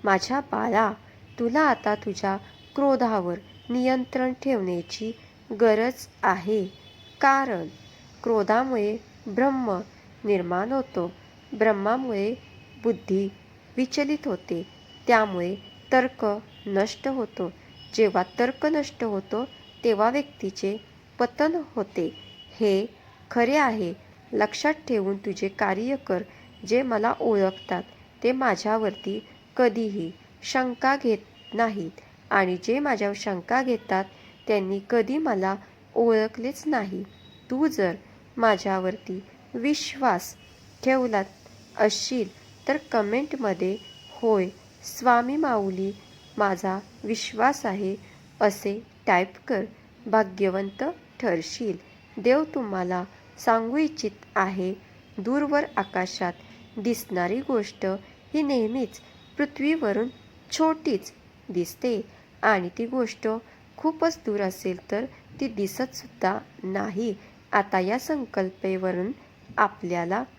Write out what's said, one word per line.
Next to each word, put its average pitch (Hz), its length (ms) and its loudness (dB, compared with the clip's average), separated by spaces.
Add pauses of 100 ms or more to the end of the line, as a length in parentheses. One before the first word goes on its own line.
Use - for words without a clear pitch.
माझ्या 208 360 2
बाळा, 220 520 0 (460)
तुला 240 220 2
आता 254 340 2
तुझ्या 196 420 -2 (380)
क्रोधावर 220 640 2 (320)
नियंत्रण 254 640 0
ठेवण्याची 214 800 -2 (480)
गरज 226 460 4 (160)
आहे, 196 440 2 (540)
कारण 262 480 2 (540)
क्रोधामुळे 220 760 2 (300)
ब्रह्म 233 540 0 (440)
निर्माण 190 480 0
होतो. 185 400 -2 (460)
ब्रह्मामुळे 220 760 0 (480)
बुद्धी 196 460 0 (480)
विचलित 285 500 -2
होते, 180 400 -4 (400)
त्यामुळे 202 500 2 (360)
तर्क 254 340 2 (400)
नष्ट 202 420 0
होतो. 214 440 -4 (420)
जेव्हा 202 280 4 (160)
तर्क 262 280 0
नष्ट 294 380 -2
होतो, 208 400 -4 (400)
तेव्हा 220 260 4
व्यक्तीचे 214 680 -4 (420)
पतन 311 420 0 (140)
होते. 185 420 -4 (440)
हे 208 260 4 (440)
खरे 247 260 4
आहे. 220 380 2 (380)
लक्षात 214 400 0
ठेवून 202 440 -2
तुझे 196 320 -4
कार्य 208 480 -2 (100)
कर. 185 160 -2 (460)
जे 240 140 4
मला 233 380 0
ओळखतात, 190 640 0 (400)
ते 240 100 4
माझ्यावरती 214 920 0 (300)
कधीही 208 560 0 (300)
शंका 262 600 0
घेत 220 160 2 (360)
नाहीत 208 360 -2 (400)
आणि 185 340 4
जे 240 140 2
माझ्यावर 208 380 0
शंका 208 460 -2
घेतात, 220 420 0 (420)
त्यांनी 196 340 0 (100)
कधी 240 280 2
मला 196 380 0 (380)
ओळखलेच 226 720 2
नाही. 196 380 -2 (460)
तू 269 160 2
जर 190 280 2 (420)
माझ्यावरती 196 880 0 (300)
विश्वास 254 840 -2 (480)
ठेवलात 247 400 2 (520)
असशील, 214 520 0 (400)
तर 277 80 2
कमेंटमध्ये, 214 1000 -2 (440)
"होय 208 280 4 (340)
स्वामी 240 540 2
माऊली, 202 560 0 (460)
माझा 190 400 0 (260)
विश्वास 233 640 0
आहे," 196 300 -4 (440)
असे 202 460 0 (200)
टाईप 190 220 4 (200)
कर. 220 160 0 (420)
भाग्यवंत 196 800 0 (360)
ठरशील. 185 560 -2 (420)
देव 254 260 4 (100)
तुम्हाला 185 500 -2 (340)
सांगू 226 380 2
इच्छित 302 340 0 (260)
आहे, 190 380 0 (440)
दूरवर 285 460 2 (120)
आकाशात 185 560 -2 (440)
दिसणारी 202 640 -2
गोष्ट 226 460 -2 (480)
ही 302 80 2
नेहमीच 247 580 0 (360)
पृथ्वीवरून 277 720 0 (420)
छोटीच 320 640 0 (360)
दिसते 196 520 -2 (420)
आणि 190 260 4 (100)
ती 233 80 -2
गोष्ट 240 420 -2 (480)
खूपच 320 500 0
दूर 202 140 -2
असेल 185 500 -4
तर 214 140 -2 (360)
ती 269 80 -2
दिसतसुद्धा 208 920 -4 (240)
नाही. 196 520 -4 (380)
आता 202 280 2
या 196 180 0
संकल्पेवरून 190 1120 -2 (440)
आपल्याला 180 680 0 (140)